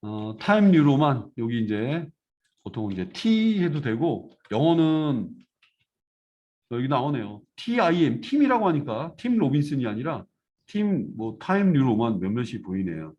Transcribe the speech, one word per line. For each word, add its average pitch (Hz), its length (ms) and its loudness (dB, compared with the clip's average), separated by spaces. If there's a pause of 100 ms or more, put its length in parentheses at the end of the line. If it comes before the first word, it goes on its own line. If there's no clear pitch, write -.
어, 107 380 -10
타임 202 320 4
뉴로만 143 640 4
여기 117 260 -2
이제 120 420 -4 (580)
보통 104 280 -8
이제 92 180 -6
T 220 540 0
해도 151 180 -2
되고, 120 480 -2 (220)
영어는 156 800 2 (1400)
여기 123 160 -2
나오네요. 127 540 -2 (140)
티아이엠, 175 680 2
팀이라고 254 460 2
하니까 147 500 -4
팀 240 200 0
로빈슨이 143 480 0
아니라 113 400 -6 (400)
팀 196 500 -2
뭐 110 240 -8
타임 190 340 2
뉴로만 117 460 2
몇몇이 110 440 -4
보이네요. 85 560 -6